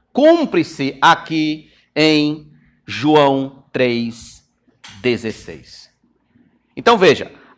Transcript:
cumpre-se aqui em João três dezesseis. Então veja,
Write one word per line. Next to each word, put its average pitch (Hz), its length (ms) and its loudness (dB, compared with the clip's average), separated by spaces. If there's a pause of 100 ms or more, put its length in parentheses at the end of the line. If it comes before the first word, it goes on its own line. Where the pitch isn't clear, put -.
(120)
cumpre-se 240 880 0
aqui 156 680 0 (240)
em 151 560 0 (340)
João 135 840 0
três 120 800 -6 (520)
dezesseis. 107 880 -8 (840)
Então 226 220 0
veja, 165 340 0 (260)